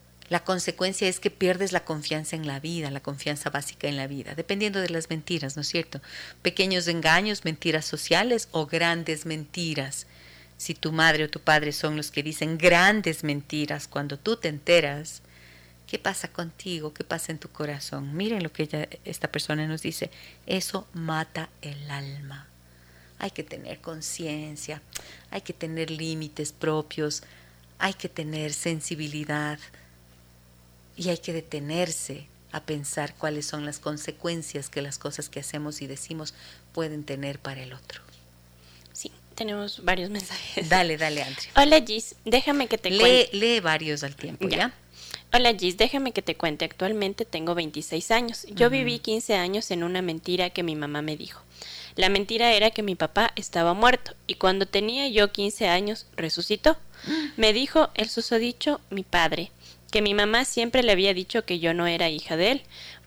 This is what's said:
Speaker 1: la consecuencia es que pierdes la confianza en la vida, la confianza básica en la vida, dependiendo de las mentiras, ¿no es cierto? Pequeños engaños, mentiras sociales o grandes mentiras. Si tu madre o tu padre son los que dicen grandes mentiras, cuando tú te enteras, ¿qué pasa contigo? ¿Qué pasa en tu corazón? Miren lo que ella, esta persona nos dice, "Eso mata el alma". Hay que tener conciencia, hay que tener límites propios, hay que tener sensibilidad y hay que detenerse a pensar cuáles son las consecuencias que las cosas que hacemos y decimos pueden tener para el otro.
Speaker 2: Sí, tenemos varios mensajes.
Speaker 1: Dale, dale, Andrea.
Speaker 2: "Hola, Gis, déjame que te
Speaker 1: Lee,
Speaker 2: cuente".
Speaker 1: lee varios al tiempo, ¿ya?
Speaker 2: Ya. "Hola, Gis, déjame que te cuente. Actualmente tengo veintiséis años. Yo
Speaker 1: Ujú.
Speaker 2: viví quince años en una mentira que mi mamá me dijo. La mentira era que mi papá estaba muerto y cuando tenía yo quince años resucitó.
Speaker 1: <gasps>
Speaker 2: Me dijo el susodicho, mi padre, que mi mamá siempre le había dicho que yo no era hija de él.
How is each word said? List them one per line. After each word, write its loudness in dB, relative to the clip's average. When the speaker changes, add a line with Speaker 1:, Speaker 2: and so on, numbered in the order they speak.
Speaker 1:
la 0
consecuencia -2
es -2
que -2
pierdes 0
la 0
confianza -4
en -6
la -6
vida, -6
la -6
confianza -6
básica -6
en -2
la -6
vida, -10
dependiendo -2
de -2
las -4
mentiras, -4
¿no -6
es -6
cierto? -4
Pequeños 2
engaños, 4
mentiras 0
sociales 2
o 0
grandes 0
mentiras. -6
Si -6
tu -4
madre 6
o -4
tu -10
padre 4
son -2
los -6
que -2
dicen -4
grandes 6
mentiras, -4
cuando -6
tú -2
te -4
enteras, 2
¿qué -8
pasa -4
contigo? -8
¿Qué -10
pasa -6
en -6
tu -16
corazón? -8
Miren -2
lo -6
que -4
ella, -4
esta -8
persona -2
nos -6
dice, -6
"Eso -4
mata -4
el -12
alma". -10
Hay -6
que -10
tener -14
conciencia, -8
hay -8
que -10
tener -6
límites -6
propios, -2
hay 0
que -12
tener -6
sensibilidad -4
y -2
hay 0
que -8
detenerse -4
a -8
pensar -4
cuáles -4
son -8
las -8
consecuencias -6
que -6
las -8
cosas -8
que -12
hacemos -8
y -10
decimos -10
pueden -4
tener -6
para -10
el -14
otro. -18
Speaker 2:
Sí, -10
tenemos -6
varios 0
mensajes. -6
Speaker 1:
Dale, 6
dale, 0
Andrea. -8
Speaker 2:
"Hola, 10
Gis, -6
déjame 2
que 0
te -2
Speaker 1:
Lee, 4
Speaker 2:
cuente". 8
Speaker 1:
lee 2
varios 0
al -8
tiempo, -6
¿ya? 0
Speaker 2:
Ya. 0
"Hola, 6
Gis, 0
déjame 2
que -2
te -4
cuente. -2
Actualmente -2
tengo -2
veintiséis -4
años. 0
Yo 6
Speaker 1:
Ujú. 2
Speaker 2:
viví 0
quince 0
años 0
en 0
una 0
mentira 0
que -2
mi -2
mamá -4
me -4
dijo. -16
La 6
mentira 4
era 6
que -2
mi 0
papá 2
estaba 2
muerto 4
y -4
cuando 4
tenía 0
yo 6
quince 0
años 2
resucitó. 4
Speaker 1:
<gasps> -2
Speaker 2:
Me 6
dijo 4
el -2
susodicho, 0
mi -6
padre, 2
que 4
mi 2
mamá 4
siempre 2
le 6
había 6
dicho -2
que 0
yo 2
no 2
era 2
hija -4
de 4
él. -2